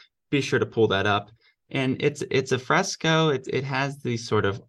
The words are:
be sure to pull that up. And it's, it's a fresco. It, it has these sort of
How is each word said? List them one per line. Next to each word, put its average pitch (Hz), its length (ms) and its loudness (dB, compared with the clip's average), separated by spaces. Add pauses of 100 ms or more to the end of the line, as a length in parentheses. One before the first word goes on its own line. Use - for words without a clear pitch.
(300)
be 143 100 2
sure 131 180 0
to - 80 0
pull 110 220 4
that 98 180 0
up. 104 240 0 (400)
And 131 320 -2
it's, 143 280 -2
it's 131 220 0
a 127 60 2
fresco. 160 720 0
It, 131 240 -2
it 131 100 0
has 135 400 -4
these 117 240 -4
sort 107 180 2
of 98 240 -2